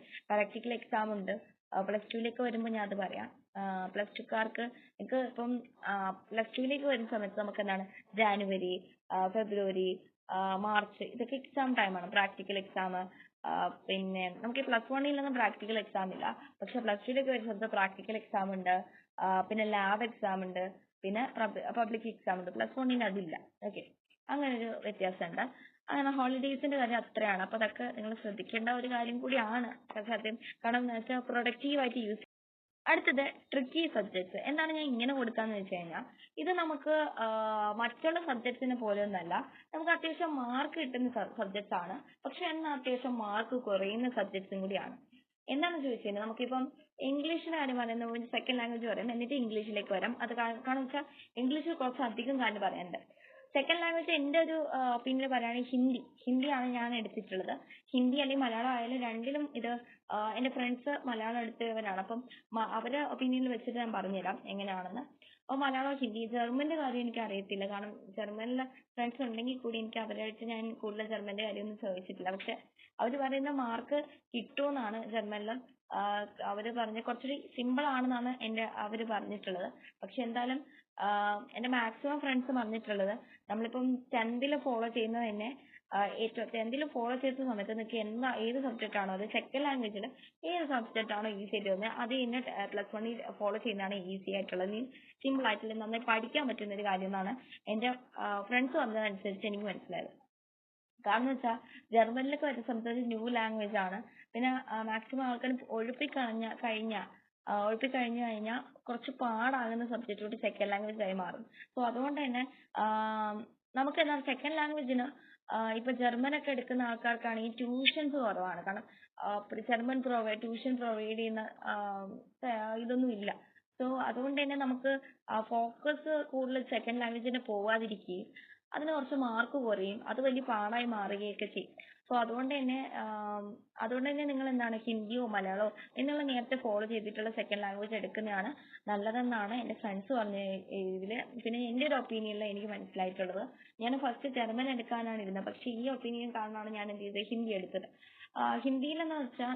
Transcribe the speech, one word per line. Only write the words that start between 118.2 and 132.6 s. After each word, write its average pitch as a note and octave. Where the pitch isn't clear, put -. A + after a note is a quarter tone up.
കാരണം, G3
ആ, G3+
പ്രി-, G#3
ജർമ്മൻ B3
പ്രൊവൈ-, A3+
ട്യൂഷൻ A#3+
പ്രൊവൈഡ് A3
ചെയ്യുന്ന, A3
ആ, G#3+
ഇതൊന്നും B3
ഇല്ല. G3+
So B3+
അതുകൊണ്ട് C4
തന്നെ C#4
നമുക്ക് C4+
ആ A3
ഫോക്കസ് C#4+
കൂടുതൽ C4
സെക്കൻഡ് A#3+
ലാംഗ്വേജിന് A#3
പോവാതിരിക്കുകയും G#3+
അതിന് D4+
കുറച്ച് C#4+
മാർക്ക് A#3+
കുറയും, G3+
അത് A#3
വലിയ C4
പാടായി A3+
മാറുകയൊക്കെ G#3
ചെയ്യും. G3
So B3
അതുകൊണ്ട് A#3+
തന്നെ, C4